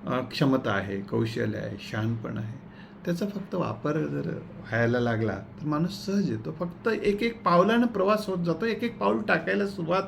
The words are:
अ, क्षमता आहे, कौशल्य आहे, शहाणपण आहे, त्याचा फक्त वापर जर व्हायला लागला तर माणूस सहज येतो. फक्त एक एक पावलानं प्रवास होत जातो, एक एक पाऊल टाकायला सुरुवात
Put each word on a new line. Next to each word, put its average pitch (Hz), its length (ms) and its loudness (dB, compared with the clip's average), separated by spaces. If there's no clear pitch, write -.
अ, 127 140 0
क्षमता 127 520 2
आहे, 98 300 0
कौशल्य 113 560 0
आहे, 104 220 -6
शहाणपण 113 580 -4
आहे, 113 200 -6
त्याचा 175 220 0
फक्त - 280 -6
वापर 147 380 -2
जर 143 460 -2
व्हायला 117 420 2
लागला 110 380 2
तर - 280 -12
माणूस 151 400 -2
सहज 190 260 2
येतो. 110 200 -4
फक्त 175 360 -6
एक 208 360 2
एक 226 200 -2
पावलानं 202 440 6
प्रवास 208 400 2
होत 180 180 0
जातो, 165 200 0
एक 220 180 0
एक 233 160 -4
पाऊल 208 220 2
टाकायला 196 460 2
सुरुवात 180 400 0